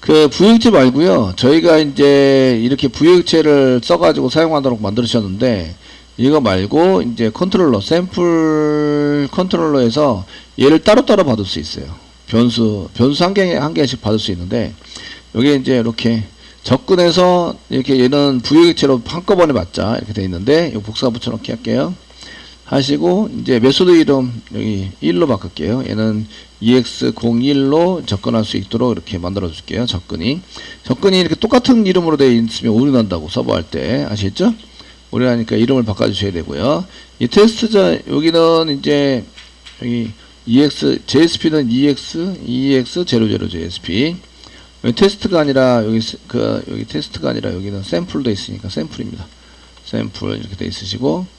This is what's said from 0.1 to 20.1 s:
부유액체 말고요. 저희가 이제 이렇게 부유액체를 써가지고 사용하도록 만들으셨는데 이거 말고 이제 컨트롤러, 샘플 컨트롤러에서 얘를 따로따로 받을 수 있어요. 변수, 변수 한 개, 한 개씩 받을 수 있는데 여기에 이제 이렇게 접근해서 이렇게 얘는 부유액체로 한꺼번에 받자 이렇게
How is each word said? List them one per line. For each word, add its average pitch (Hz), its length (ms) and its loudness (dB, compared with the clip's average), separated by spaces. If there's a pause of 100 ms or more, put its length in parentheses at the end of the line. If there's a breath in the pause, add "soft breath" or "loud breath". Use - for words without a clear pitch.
부유액체 226 420 6
말고요. 135 640 4
저희가 160 440 4
이제 139 840 4
이렇게 135 240 0
부유액체를 147 960 4
써가지고 156 460 0
사용하도록 143 500 0
만들으셨는데 104 960 -2 (420 loud breath)
이거 143 220 4
말고 131 640 2
이제 117 300 -2
컨트롤러, 143 500 0
샘플 151 1500 0
컨트롤러에서 143 920 0 (340 loud breath)
얘를 147 240 6
따로따로 214 400 4
받을 110 200 0
수 90 160 -6
있어요. 73 260 -12 (420)
변수, 113 680 0
변수 139 300 0
한 185 100 0
개, 185 220 0
한 151 180 -4
개씩 135 280 -2
받을 107 180 -2
수 104 120 -6
있는데 92 440 -6 (580 loud breath)
여기에 139 220 2
이제 127 240 0
이렇게 113 440 -2 (380 loud breath)
접근해서 175 960 2 (140)
이렇게 131 300 0
얘는 135 420 2
부유액체로 151 640 4
한꺼번에 175 480 0
받자 95 440 -4
이렇게 104 160 -10